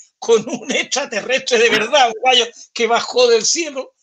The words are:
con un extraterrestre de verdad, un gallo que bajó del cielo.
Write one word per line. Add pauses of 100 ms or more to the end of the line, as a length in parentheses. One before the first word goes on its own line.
(200)
con
un
extraterrestre
de
verdad,
un
gallo (260)
que
bajó
del
cielo.